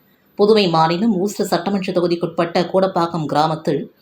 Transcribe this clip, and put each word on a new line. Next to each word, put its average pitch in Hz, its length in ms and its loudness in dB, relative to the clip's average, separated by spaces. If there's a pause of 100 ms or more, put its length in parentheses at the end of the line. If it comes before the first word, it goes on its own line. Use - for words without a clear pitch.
(380)
புதுவை 208 300 4
மாநிலம் 170 480 2
ஊஸ்ட் 208 280 -4
சட்டமன்ற 185 480 -2
தொகுதிக்குட்பட்ட 170 760 -2
கூடப்பாக்கம் 170 600 -2
கிராமத்தில் 156 560 -2 (200)